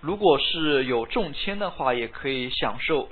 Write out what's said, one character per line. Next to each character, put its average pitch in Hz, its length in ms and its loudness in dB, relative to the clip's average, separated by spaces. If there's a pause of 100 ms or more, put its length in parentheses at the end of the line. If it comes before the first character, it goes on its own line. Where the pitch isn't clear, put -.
如 165 160 -4
果 185 240 6
是 151 460 2
有 117 200 0
中 180 260 -2
签 196 280 -4
的 190 100 -2
话， 131 240 0
也 117 140 -2
可 - 200 -8
以 127 220 -2
享 113 300 -4
受 151 320 -2